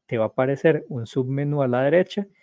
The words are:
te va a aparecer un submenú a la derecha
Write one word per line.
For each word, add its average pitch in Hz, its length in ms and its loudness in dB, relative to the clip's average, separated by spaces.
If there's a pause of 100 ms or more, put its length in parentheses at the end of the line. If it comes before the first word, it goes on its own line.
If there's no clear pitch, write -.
te 120 100 -4
va 110 80 2
a - 40 -2
aparecer 139 600 0
un 120 160 -6
submenú 143 560 -2
a 131 60 2
la 123 160 2
derecha 185 440 0 (160)